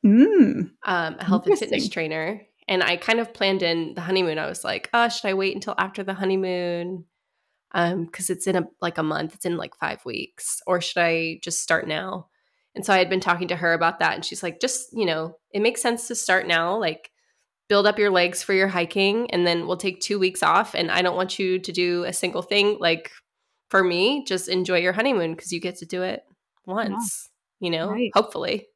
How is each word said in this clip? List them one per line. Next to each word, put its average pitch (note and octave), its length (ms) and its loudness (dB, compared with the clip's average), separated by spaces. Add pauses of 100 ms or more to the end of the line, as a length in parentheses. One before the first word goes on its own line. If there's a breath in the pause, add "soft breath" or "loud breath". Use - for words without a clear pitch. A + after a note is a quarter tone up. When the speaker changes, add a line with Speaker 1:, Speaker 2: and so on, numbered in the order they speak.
Speaker 1:
Mm. B3 640 8 (140)
Speaker 2:
um, E3+ 340 -2
a G3 60 -8
health F#3 240 2
and G3+ 100 6
fitness - 240 -2
Speaker 1:
Interesting. G#3 80 -4
Speaker 2:
trainer, D#3+ 520 -4 (260)
and F#3 160 2
I F3 120 2
kind A3+ 220 0
of A3+ 160 -4
planned G3 300 0
in E3+ 300 -2
the F3 80 -8
honeymoon. E3+ 360 0
I D#3 80 -4
was D#3+ 160 -8
like, - 320 -6
"Oh, A#3 140 4
should A#3 200 -6
I F#3+ 60 0
wait F#3+ 220 -2
until G3 220 -6
after F#3+ 260 -4
the G3 100 -4
honeymoon? F3+ 920 -2 (680)
Um, F3 340 0
'cause - 200 -8
it's F#3 180 -4
in F#3+ 80 0
a, F3 140 0 (140)
like, E3+ 160 -4
a D#3+ 40 -2
month. D#3 320 -4
It's - 120 -8
in, F3 100 -2
like, - 200 -10
five - 280 -8
weeks. - 600 -8
Or F3+ 160 0
should - 200 -4
I E3 400 0
just - 180 -4
start - 280 -2
now?" F3 400 -6 (460)
And G3 100 -8
so G#3 80 2
I F#3+ 60 6
had F3+ 100 4
been F#3 120 2
talking F3 280 0
to E3+ 80 -2
her E3 160 2
about E3 280 0
that, D#3+ 140 2
and E3+ 80 -8
she's - 200 -8
like, E3+ 180 -6
"Just, - 320 -4
you A3+ 140 0
know, D#3+ 300 -4 (180)
it G3+ 80 0
makes A#3+ 180 0
sense A#3 280 -2
to A#3+ 60 -8
start F#3+ 320 0
now, E3+ 300 2
like, E3+ 340 -4 (600)
build G3+ 160 6
up G#3+ 120 4
your G#3 120 4
legs F3+ 320 2
for G3+ 100 -2
your F#3+ 160 4
hiking, G3 640 0
and F3 160 2
then E3+ 200 0
we'll F3 120 -2
take F#3 240 -6
two G3+ 160 -2
weeks F#3 240 0
off, E3+ 320 2
and E3+ 160 -2
I F3+ 100 2
don't F3+ 160 2
want F#3 220 -2
you F#3 220 0
to F#3 120 -10
do F3 320 0
a F3+ 80 -4
single F3 300 -4
thing, G3+ 360 2
like, E3 320 0 (600)
for F#3+ 120 6
me, F#3+ 420 2
just F#3 260 -4
enjoy F#3 300 2
your F3+ 120 2
honeymoon, G3 420 0
'cause - 180 -12
you E3+ 80 -4
get F3+ 160 -6
to E3+ 100 -16
do F#3 160 -6
it F#3 220 -6 (420)
Speaker 1:
Yeah. F#3 80 -8
Speaker 2:
once, G#3+ 560 -6 (280)
you F3+ 120 -4
know, E3 180 -2
Speaker 1:
Right. G#3+ 260 -2
Speaker 2:
hopefully. - 600 0